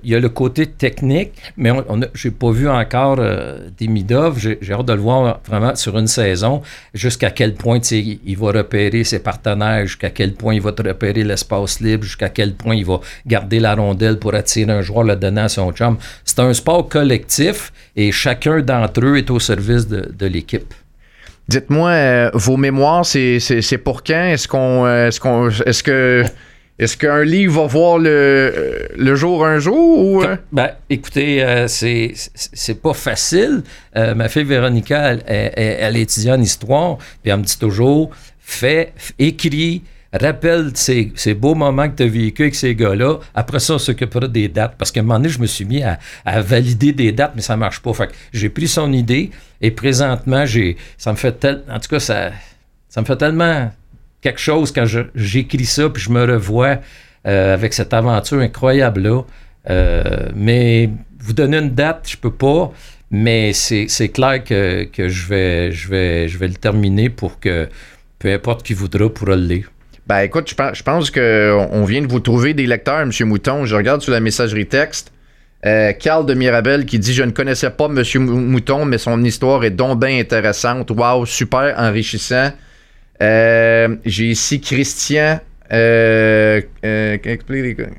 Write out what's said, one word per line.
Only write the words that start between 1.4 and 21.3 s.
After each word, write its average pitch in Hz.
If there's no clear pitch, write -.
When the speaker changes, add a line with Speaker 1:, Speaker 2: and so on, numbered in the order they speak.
Speaker 1:
mais 117
on, 131
on 110
a, -
j'ai -
pas 117
vu 131
encore, 131
euh, 98
Demidov. 113
J'ai, 107
j'ai 98
hâte 120
de 120
le 101
voir 123
vraiment 107
sur 107
une 110
saison, 107
jusqu'à 110
quel 110
point, 120
tu 120
sais, 113
il, 104
il 95
va 104
repérer 104
ses 107
partenaires, 107
jusqu'à 95
quel 98
point 110
il 104
va 107
te 101
repérer 104
l'espace 101
libre, 107
jusqu'à -
quel 104
point 113
il 101
va 90
garder 110
la 107
rondelle 107
pour 107
attirer 107
un 101
joueur, 101
le 104
donner 98
à 110
son 90
chum. 113
C'est -
un 123
sport 165
collectif 143
et 104
chacun 147
d'entre 123
eux 139
est 131
au 120
service 110
de, 104
de 98
l'équipe. -